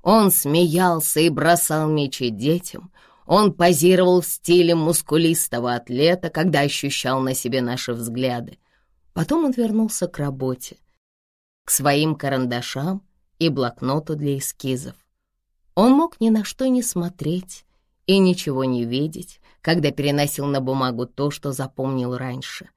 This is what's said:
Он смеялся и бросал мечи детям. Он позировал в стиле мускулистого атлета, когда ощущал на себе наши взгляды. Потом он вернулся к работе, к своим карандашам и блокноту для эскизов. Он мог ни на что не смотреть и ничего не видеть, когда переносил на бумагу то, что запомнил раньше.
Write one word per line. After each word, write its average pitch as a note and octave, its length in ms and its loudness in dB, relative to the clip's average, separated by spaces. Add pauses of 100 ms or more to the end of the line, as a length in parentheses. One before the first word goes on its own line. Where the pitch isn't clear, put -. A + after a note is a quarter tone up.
Он G3+ 300 6
смеялся E3 880 2
и E3 80 4
бросал D#3 600 2
мечи C#3 420 -2
детям. C#3 600 -4 (340)
Он G3 260 4
позировал F3+ 720 4
в - 40 -8
стиле E3+ 480 2
мускулистого D#3+ 1000 0
атлета, D#3 560 0
когда D#3 300 0
ощущал C3+ 600 -2
на C3 140 -2
себе B2+ 280 -2
наши B2 300 -6
взгляды. A#2 640 -6 (540)
Потом D#4 320 0
он C4 80 0
вернулся A3 560 -2
к - 100 -12
работе, C3 600 -6 (840)
к - 60 -12
своим D3 440 2
карандашам C3+ 920 -4 (320)
и E3 100 2
блокноту C3+ 680 -4
для C#3+ 220 -4
эскизов. C3 580 -8 (760)
Он A#3 180 6
мог D#4+ 280 2
ни A3+ 100 4
на A3 140 2
что - 240 -4
не B3+ 140 2
смотреть F3 800 -6 (420)
и F#3+ 120 4
ничего F3 460 2
не B2 200 -2
видеть, C#3+ 560 -6 (200)
когда D#3+ 300 2
переносил C#3+ 560 -2
на C#3 140 0
бумагу B2+ 460 -2
то, C#3+ 240 -4
что C#3+ 220 -8
запомнил C3 640 -6
раньше. B2+ 600 -10